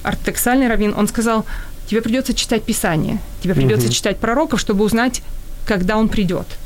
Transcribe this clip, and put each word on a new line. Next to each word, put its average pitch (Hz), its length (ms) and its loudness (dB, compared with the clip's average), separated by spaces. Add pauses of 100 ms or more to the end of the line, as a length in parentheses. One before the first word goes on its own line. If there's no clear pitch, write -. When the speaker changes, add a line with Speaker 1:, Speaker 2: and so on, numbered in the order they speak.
Speaker 1:
Ортодоксальный 247 640 0
раввин. 208 300 2
Он 208 100 2
сказал: 220 360 0 (480)
«Тебе 220 100 2
придётся 240 320 0
читать - 300 0
Писание, 175 540 0 (260)
тебе - 100 0
придётся 131 320 4
Speaker 2:
Мгм. 120 80 2
Speaker 1:
читать - 240 -2
пророков, 254 420 0
чтобы 208 260 2
узнать, 233 360 2 (460)
когда 202 300 2
он 220 100 4
придёт». 180 380 0 (200)